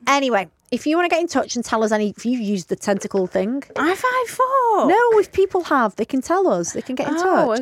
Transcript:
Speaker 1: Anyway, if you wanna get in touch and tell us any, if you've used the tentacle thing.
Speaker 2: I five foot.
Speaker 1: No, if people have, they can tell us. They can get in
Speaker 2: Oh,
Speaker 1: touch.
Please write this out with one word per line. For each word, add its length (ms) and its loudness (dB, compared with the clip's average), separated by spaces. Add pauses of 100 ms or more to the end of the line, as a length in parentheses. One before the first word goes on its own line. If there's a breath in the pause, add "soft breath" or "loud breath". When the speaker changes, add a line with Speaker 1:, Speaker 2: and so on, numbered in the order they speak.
Speaker 1:
Anyway, 420 2 (220)
if 160 -4
you 100 2
wanna 140 0
get 100 2
in 80 -2
touch 260 -2
and 80 -4
tell 220 -2
us 80 0
any, 240 0
if 80 -12
you've 160 -2
used 300 -4
the 60 -4
tentacle 500 -2
thing. 360 -2 (140)
Speaker 2:
I 180 0
five 400 -2
foot. 540 2
Speaker 1:
No, 300 4
if 140 0
people 320 0
have, 320 0
they 100 -4
can 160 -4
tell 260 0
us. 240 -2
They 80 -8
can 140 -8
get 140 -4
in 100 -2
Speaker 2:
Oh, 380 2
Speaker 1:
touch. 60 -2